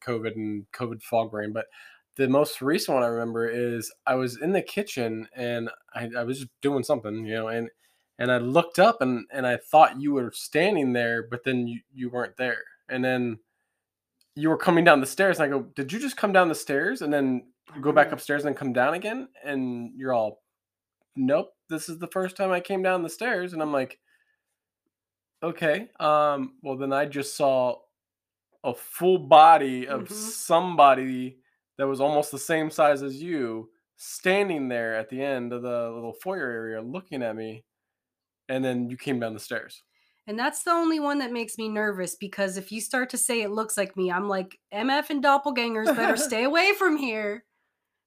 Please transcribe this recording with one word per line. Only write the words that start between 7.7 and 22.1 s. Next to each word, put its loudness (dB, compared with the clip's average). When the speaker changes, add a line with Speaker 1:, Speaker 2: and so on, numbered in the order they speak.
Speaker 1:
and 0
I 4
looked 2
up 6
and, 0
and -4
I 2
thought 6
you -2
were -2
standing 0
there, 0
but -10
then 0
you, -8
you -6
weren't -6
there. -4
And -2
then 0
you 2
were 2
coming 4
down 10
the 0
stairs, 2
and 4
I 0
go, -2
"Did -6
you -6
just -6
come -2
down 8
the 0
stairs -2
and -2
then 0
Speaker 2:
I -16
Speaker 1:
go 0
back 8
Speaker 2:
remember. -4
Speaker 1:
upstairs -2
and 0
then -8
come -4
down 2
again?" -8
And -6
you're -4
all, -2
"Nope, 0
this -8
is -12
the -10
first -4